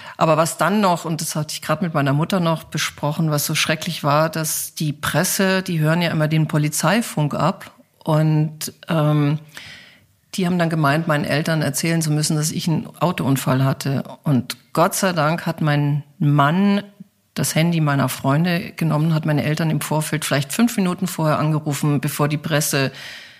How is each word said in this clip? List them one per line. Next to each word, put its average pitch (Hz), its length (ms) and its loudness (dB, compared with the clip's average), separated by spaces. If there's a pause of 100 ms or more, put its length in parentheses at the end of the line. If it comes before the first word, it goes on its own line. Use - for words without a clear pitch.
(180)
aber 160 180 4
was 156 220 0
dann 185 240 2
noch, 180 240 2
und 160 160 -4
das - 140 -6
hatte 151 180 -4
ich - 80 -10
grad 156 200 -2
mit 170 120 -4
meiner 139 180 2
Mutter 160 300 0
noch 165 240 0
besprochen, 151 640 -2
was 147 140 0
so 156 100 -4
schrecklich 156 480 -2
war, 151 260 4
dass 160 440 -6
die 156 180 -2
Presse, 190 720 0
die 180 180 -2
hören 156 220 2
ja 170 100 0
immer 156 160 0
den 156 200 2
Polizeifunk 156 840 0
ab. - 380 -2 (320)
Und, 156 680 0 (160)
ähm, 151 500 2 (960)
die 190 100 -2
haben 180 140 0
dann 165 100 2
gemeint, 160 380 2
meinen 147 180 2
Eltern 156 360 0
erzählen 165 400 0
zu 156 100 0
müssen, 151 240 0
dass 151 160 -2
ich - 160 -4
einen 160 200 -2 (120)
Autounfall 139 640 0
hatte. 139 400 -2 (200)
Und 135 340 0 (160)
Gott - 200 4
sei 190 200 0
Dank 160 320 0
hat 160 160 -4
mein 147 420 2 (160)
Mann 170 640 4 (500)
das - 220 -4
Handy 165 260 2
meiner 143 280 2
Freunde 165 680 0
genommen, 156 380 0
hat 156 120 0
meine 151 180 0
Eltern 156 260 0
im 151 120 0
Vorfeld 151 440 -4
vielleicht 143 280 -2
fünf 233 240 2
Minuten 180 300 0
vorher 151 320 0
angerufen, 151 600 0
bevor 147 260 0
die 147 100 -2
Presse 147 540 0 (480)